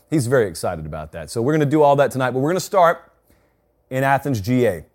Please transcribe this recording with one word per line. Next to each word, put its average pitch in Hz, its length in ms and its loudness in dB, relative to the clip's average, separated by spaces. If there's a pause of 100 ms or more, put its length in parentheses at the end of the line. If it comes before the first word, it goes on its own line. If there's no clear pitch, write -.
He's 143 200 -2
very 123 200 2
excited 85 380 -8
about 78 260 -12
that. 82 160 -14
So 113 140 -6
we're 131 100 0
gonna 156 140 2
do 151 160 2
all 143 140 6
that 139 140 2
tonight, 127 200 -2
but 127 80 -4
we're 143 140 -2
gonna 185 80 -2
start 175 520 0 (800)
in 131 120 -2
Athens, 135 380 0
G 123 260 0
A. 85 280 -4